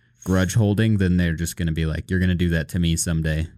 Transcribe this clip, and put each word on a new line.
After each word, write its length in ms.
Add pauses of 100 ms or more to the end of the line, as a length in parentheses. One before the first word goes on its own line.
(240)
grudge 300
holding, 420
then 220
they're 180
just 220
gonna 140
be 120
like, 260
"You're 80
gonna 160
do 140
that 220
to 80
me 180
someday." 500 (100)